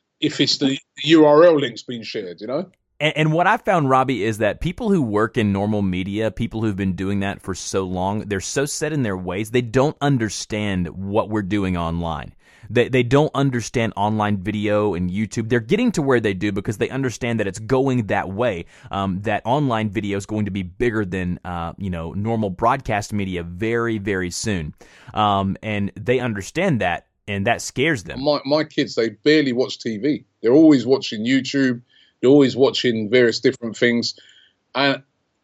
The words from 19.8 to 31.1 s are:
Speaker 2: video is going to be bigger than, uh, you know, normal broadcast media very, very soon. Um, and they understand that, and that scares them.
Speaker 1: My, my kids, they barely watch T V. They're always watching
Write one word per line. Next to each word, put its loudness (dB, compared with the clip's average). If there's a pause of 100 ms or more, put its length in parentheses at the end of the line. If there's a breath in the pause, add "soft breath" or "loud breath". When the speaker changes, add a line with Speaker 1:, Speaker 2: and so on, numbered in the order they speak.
Speaker 2:
video -4
is -6
going -4
to -4
be -4
bigger -2
than, -4
uh, -6
you -6
know, -8
normal -2
broadcast -2
media -4
very, -2
very -2
soon. -4 (400 loud breath)
Um, 2
and -4
they 0
understand -2
that, -2 (180)
and -2
that 0
scares -2
them. -10
Speaker 1:
My, 0
my 2
kids, -4
they 0
barely 2
watch -2
T -6
V. -4 (160)
They're 2
always 8
watching -2